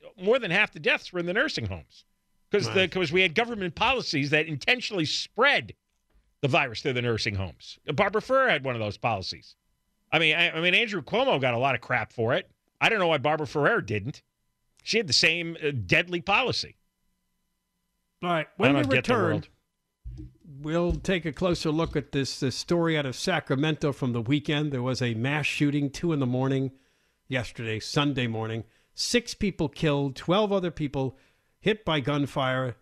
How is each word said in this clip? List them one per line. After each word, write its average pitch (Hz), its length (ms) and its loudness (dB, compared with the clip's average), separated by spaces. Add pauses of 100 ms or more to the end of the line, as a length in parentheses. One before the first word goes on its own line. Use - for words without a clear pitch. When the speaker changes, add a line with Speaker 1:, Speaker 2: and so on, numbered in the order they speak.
(160)
Speaker 1:
more 208 220 2
than 208 140 -4
half 202 200 0
the 185 60 -16
deaths 254 340 -2
were 180 60 -6
in 170 80 -4
the 175 60 -4
nursing 214 340 -2
homes. 87 380 -12 (480)
'Cause 202 160 2
the, 202 120 2
Speaker 2:
Right. 185 100 2
Speaker 1:
'cause 180 200 0
we 185 120 4
had 180 120 2
government 220 400 -2
policies 190 560 0
that 156 160 4
intentionally 185 580 0
spread 202 720 0 (640)
the 143 80 0
virus 135 320 2
through 139 140 0
the 123 80 0
nursing 117 320 0
homes. - 440 -8 (140)
Barbara 202 300 2
Ferrer 262 260 2
had 147 160 2
one 127 120 -2
of 113 40 -4
those 104 160 -2
policies. 98 600 -4 (560)
I 156 80 2
mean, 156 160 4
I, 170 160 2
I 160 80 -4
mean, 180 140 2
Andrew 202 280 0
Cuomo 214 380 2
got 127 140 2
a 117 40 0
lot 131 160 2
of 117 60 -4
crap 117 320 -4
for 120 220 0
it. 190 140 -2 (320)
I 156 80 4
don't 214 100 2
know 180 100 4
why 156 100 4
Barbara 151 280 0
Ferrer 170 360 2
didn't. 104 400 -6 (600)
She - 140 -2
had 226 100 4
the 135 60 -2
same, 165 500 2
uh, 151 80 0 (160)
deadly 175 360 2
policy. 208 540 0 (1500)
Speaker 2:
All 175 80 -2
right. 160 160 0
Speaker 1:
I - 100 -20
Speaker 2:
When 233 160 4
Speaker 1:
don't 277 160 2
Speaker 2:
we 269 80 2
Speaker 1:
get 254 80 2
the 233 100 0
Speaker 2:
return, 185 180 2
Speaker 1:
world. - 160 -4 (1120)
Speaker 2:
we'll 170 320 0
take 170 320 -2
a 156 60 -2
closer 175 380 0
look 156 240 0
at 139 180 -4
this, 139 280 -2
this 131 160 -2
story 165 400 2
out 147 100 0
of 127 80 -4
Sacramento 151 800 0
from 123 200 -2
the 117 100 -2
weekend. 147 500 0
There 123 100 -2
was 127 200 -2
a 120 120 0
mass 139 320 -2
shooting, 143 440 0
two 170 240 -2
in 143 60 0
the 131 60 2
morning 131 460 0 (560)
yesterday, 117 500 -4
Sunday 139 480 0
morning. 110 380 -4 (300)
Six - 400 -2
people 180 340 -2
killed, 143 480 -2
twelve 202 340 0
other 180 200 -2
people 135 480 -6 (420)
hit 214 240 0
by 156 160 0
gunfire. 131 800 -2